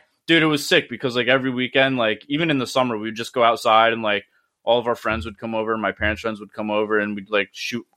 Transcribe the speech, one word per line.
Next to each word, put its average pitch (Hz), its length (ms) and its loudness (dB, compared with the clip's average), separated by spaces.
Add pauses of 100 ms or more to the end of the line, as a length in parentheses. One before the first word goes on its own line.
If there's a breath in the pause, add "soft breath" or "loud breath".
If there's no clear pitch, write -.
(260)
dude, 165 160 4
it 156 60 4
was 147 200 0
sick 165 220 2
because, 120 260 -6
like, 120 120 0
every 131 240 2
weekend, 131 460 2
like, 110 320 0
even 160 200 0
in 143 80 2
the 123 100 -2
summer, 123 300 0
we'd 110 180 -8
just 113 160 -10
go 123 120 2
outside 113 500 4
and, 113 80 -6
like, 104 240 -2 (400)
all 117 120 4
of 117 100 -2
our 120 80 0
friends 110 300 -4
would 107 120 -14
come 113 180 -8
over, 110 220 -2
my 101 160 -4
parents' 107 280 -4
friends 107 200 -6
would 101 100 -18
come 107 180 -8
over, 107 300 0
and 104 160 -4
we'd, 98 140 -12
like, 101 240 0
shoot - 440 -10